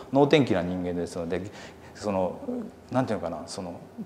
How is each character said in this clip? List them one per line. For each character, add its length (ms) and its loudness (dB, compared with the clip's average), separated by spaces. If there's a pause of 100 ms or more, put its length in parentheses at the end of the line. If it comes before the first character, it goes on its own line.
(120)
能 140 8
天 180 8
気 80 2
な 80 4
人 240 -2
間 80 -2
で 140 -2
す 100 -8
の 120 -4
で、 120 0 (540)
そ 180 -4
の、 260 0 (540)
な 80 4
ん 60 2
て 80 0
い 20 -2
う 40 -4
の 40 -6
か 60 -2
な、 160 -8
そ 160 -8
の、 180 -10 (260)